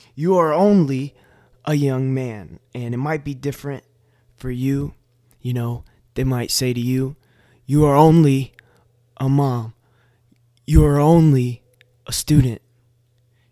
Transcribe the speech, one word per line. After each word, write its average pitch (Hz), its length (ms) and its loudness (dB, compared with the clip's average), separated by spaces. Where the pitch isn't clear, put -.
"You 175 220 0
are 165 160 2
only 151 640 0
a 156 100 -2
young 135 400 -2
man." 110 460 -10
And 120 180 -8
it 120 40 -6
might 147 260 -6
be 147 100 -10
different 139 480 -10
for 127 160 -10
you. 139 420 -6
You 123 120 -8
know, 120 320 -6
they 131 100 -4
might 127 280 -4
say 127 200 -2
to 120 80 -6
you, 131 360 -4
"You 147 180 2
are 143 120 4
only 151 560 4
a 135 120 -4
mom. 127 460 -2
You 151 200 4
are 143 160 2
only 147 600 2
a 131 60 -12
student. 127 500 0